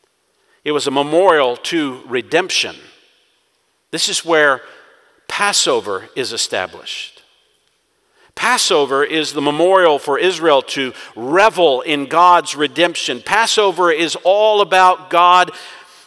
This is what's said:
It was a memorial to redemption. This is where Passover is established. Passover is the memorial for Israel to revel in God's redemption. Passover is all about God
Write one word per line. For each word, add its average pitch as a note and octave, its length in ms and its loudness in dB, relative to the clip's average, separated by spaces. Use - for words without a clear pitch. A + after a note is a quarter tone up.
It D3 80 -4
was C#3+ 160 -4
a - 20 -2
memorial D3 680 0
to C#3+ 480 -6
redemption. B2 680 -4
This E3 160 -4
is G3 160 -6
where D3+ 380 2
Passover A#2 880 -2
is A#2 160 -6
established. - 880 -10
Passover D3 680 0
is D3 300 -4
the D3 60 -4
memorial D#3 600 2
for - 180 -2
Israel D#3+ 440 2
to C3 300 -6
revel D#3 680 0
in C#3+ 240 -4
God's E3 500 2
redemption. D3 680 -2
Passover G3 680 0
is D#3 320 -2
all G#3 360 2
about F#3 500 2
God F3 420 4